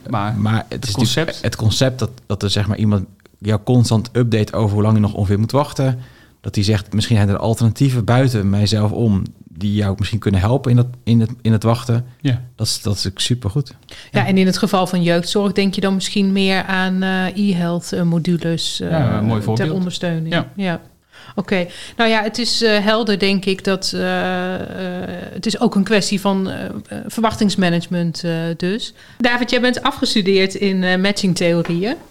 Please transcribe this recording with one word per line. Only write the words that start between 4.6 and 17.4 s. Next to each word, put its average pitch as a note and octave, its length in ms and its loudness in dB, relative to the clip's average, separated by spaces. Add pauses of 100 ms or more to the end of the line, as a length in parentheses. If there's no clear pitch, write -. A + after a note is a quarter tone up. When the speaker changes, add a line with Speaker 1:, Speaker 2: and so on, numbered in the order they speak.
Speaker 2:
hoe G#2 100 2
lang A2 120 4
je G#2+ 60 4
nog G2+ 120 2
ongeveer G2+ 260 0
moet A2+ 120 -2
wachten. C3 480 0 (420)
Dat - 140 -8
hij G#2 80 2
zegt: G2+ 300 0
"Misschien G#2+ 240 0
zijn G2+ 120 4
er G2 80 0
alternatieven A#2 680 2
buiten A#2 440 2
mijzelf G#2 420 2
om G#2 320 2 (260)
die G2+ 240 -4
jou G2+ 240 0
misschien G#2 220 -2
kunnen G2 200 2
helpen B2 320 2
in B2 60 6
dat, B2 100 4 (160)
in A#2 160 4
het, A2+ 100 2 (120)
in A2+ 100 2
het A2 120 2
wachten." A#2 420 0 (160)
Speaker 1:
Ja. C3 200 0 (140)
Speaker 2:
Dat - 120 -4
is, - 140 -4
dat G#2 140 -2
is - 120 -4
ook - 120 -6
supergoed. B2 540 -2 (380)
Speaker 3:
Ja, G3+ 140 0
en F#3+ 120 2
in F#3+ 80 4
het F#3 120 2
geval F#3 300 2
van F3+ 160 0
jeugdzorg F3 480 2
denk G3 220 0
je G3 80 -4
dan G3 120 2
misschien F#3+ 380 0
meer F#3+ 320 2
aan, F#3 400 -2
eh, F#3 220 0 (240)